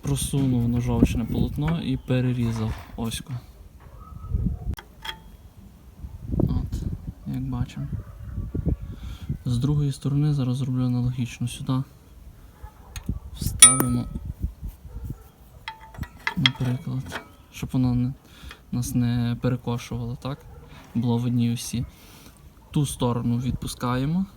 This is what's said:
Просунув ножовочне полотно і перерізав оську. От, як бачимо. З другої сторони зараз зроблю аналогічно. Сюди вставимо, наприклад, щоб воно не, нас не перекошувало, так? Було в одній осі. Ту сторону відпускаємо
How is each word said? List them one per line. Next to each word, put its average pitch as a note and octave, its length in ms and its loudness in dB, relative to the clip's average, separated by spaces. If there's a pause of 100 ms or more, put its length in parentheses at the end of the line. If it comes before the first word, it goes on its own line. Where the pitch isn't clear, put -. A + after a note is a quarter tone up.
Просунув C3 640 2
ножовочне A#2+ 560 4
полотно D3+ 580 2
і C3 140 0
перерізав B2 760 2 (240)
оську. A#2 360 -4 (3000)
От, - 440 4 (440)
як C3 160 -2
бачимо. C3 440 -2 (1600)
З B2 140 2
другої C#3+ 340 4
сторони C#3+ 420 2
зараз B2+ 220 2
зроблю B2+ 280 2
аналогічно. B2 640 0
Сюди C3 340 0 (1500)
вставимо, B2 720 4 (2250)
наприклад, C3 840 0 (320)
щоб - 200 -6
воно B2+ 220 4
не, B2 180 4 (600)
нас B2 220 0
не A#2+ 460 4
перекошувало, A#2+ 760 -2
так? C3 220 -6 (560)
Було A#2 240 4
в A#2+ 60 0
одній A#2+ 280 4
осі. - 320 -2 (840)
Ту D3 160 4
сторону A#2+ 520 2
відпускаємо C3 880 0 (100)